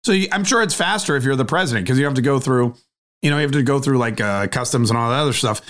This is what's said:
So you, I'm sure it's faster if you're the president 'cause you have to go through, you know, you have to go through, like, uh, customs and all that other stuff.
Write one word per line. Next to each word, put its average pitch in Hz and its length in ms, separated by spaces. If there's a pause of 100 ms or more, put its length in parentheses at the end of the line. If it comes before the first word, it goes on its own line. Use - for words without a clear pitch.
So - 100
you, 294 180
I'm 196 120
sure 233 200
it's 202 100
faster 180 420
if 127 80
you're 135 120
the 127 100
president 131 420
'cause 131 120
you 143 60
have 135 100
to 127 80
go 139 160
through, 123 360 (460)
you 147 80
know, 147 80
you 151 60
have 143 80
to 143 100
go 139 180
through, 131 200
like, 113 200
uh, 101 280
customs 120 420
and 117 80
all 117 140
that 135 80
other 147 120
stuff. 110 380